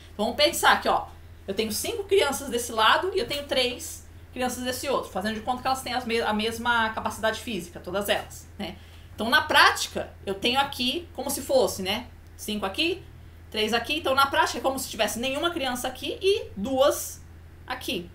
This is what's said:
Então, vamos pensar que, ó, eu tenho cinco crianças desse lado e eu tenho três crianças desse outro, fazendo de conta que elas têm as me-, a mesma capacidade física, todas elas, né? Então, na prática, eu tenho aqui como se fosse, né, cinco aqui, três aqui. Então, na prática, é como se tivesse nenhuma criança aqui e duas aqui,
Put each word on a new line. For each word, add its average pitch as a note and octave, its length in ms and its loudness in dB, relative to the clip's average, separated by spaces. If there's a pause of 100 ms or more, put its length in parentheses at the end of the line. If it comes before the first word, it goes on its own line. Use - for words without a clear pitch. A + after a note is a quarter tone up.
(140)
Então, G3+ 100 -2
vamos A#3+ 180 0
pensar - 380 6
que, A#3 80 0
ó, - 160 2 (420)
eu G3 60 -4
tenho G#3+ 180 -2
cinco G4 340 -4
crianças D4 440 2
desse A#3 240 -2
lado A#3 420 4
e - 40 0
eu A3+ 80 0
tenho C#4+ 180 -4
três - 640 -2 (240)
crianças B3 320 -4
desse B3+ 240 -4
outro, - 220 0
fazendo G#3 240 -2
de A3 80 -6
conta B3+ 180 -2
que - 80 -2
elas C4 140 0
têm A#3+ 100 -6
as A#3 140 -2
me-, A3+ 160 2
a G#3+ 100 2
mesma A3+ 580 2
capacidade A3 500 -2
física, A#3 380 -6
todas G3 300 -2
elas, - 400 -2 (100)
né? F#3+ 180 -8 (380)
Então, A3 140 -2
na D4+ 140 6
prática, - 680 4 (140)
eu - 100 -2
tenho B3+ 240 0
aqui C#4 560 -2
como B3+ 160 -6
se - 120 -4
fosse, A3 400 2
né, G#3+ 240 -2 (280)
cinco G#3 300 -4
aqui, D#4+ 400 -2 (460)
três G#3+ 240 0
aqui. D4 240 -2
Então, C4+ 160 0
na C4+ 120 6
prática, D#4 320 2
é - 20 -6
como C4 180 0
se - 100 -6
tivesse G#3+ 300 -2
nenhuma C#4 320 0
criança C4+ 360 -2
aqui C4 340 -6
e G4 360 2
duas C4+ 680 2 (440)
aqui, F3 480 -6